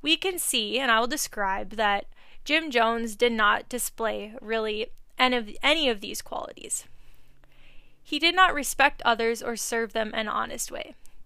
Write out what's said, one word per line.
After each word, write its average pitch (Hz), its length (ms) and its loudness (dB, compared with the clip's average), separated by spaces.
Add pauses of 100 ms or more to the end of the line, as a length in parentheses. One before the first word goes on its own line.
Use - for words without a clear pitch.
We 311 160 2
can 370 220 -2
see, 214 400 0
and 269 100 2
I 226 100 6
will 240 80 2
describe, 208 640 -2
that 208 340 2 (400)
Jim 320 260 2
Jones 233 440 2
did 240 180 4
not 214 360 4
display 214 720 -4
really 214 460 -2 (300)
any 254 180 6
of, 220 140 -2 (120)
any 294 280 4
of 202 120 0
these - 200 -8
qualities. - 640 -8 (1160)
He - 160 -6
did 330 160 2
not 370 200 6
respect 285 500 2
others 233 400 2
or 233 120 -4
serve 226 380 -4
them 220 160 -2
in 220 120 -2
an 214 60 -2
honest 226 440 -4
way. - 240 -10 (300)